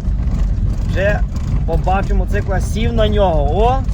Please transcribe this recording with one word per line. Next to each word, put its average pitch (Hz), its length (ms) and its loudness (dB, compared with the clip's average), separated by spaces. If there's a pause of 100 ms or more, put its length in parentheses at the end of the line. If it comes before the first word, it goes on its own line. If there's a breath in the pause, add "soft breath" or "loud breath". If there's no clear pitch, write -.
(880)
Вже 208 320 0 (460)
побачив 180 500 0
мотоцикла, 190 440 0
сів 226 320 -2
на 220 140 2
нього, 175 580 2
о, 247 160 2 (120)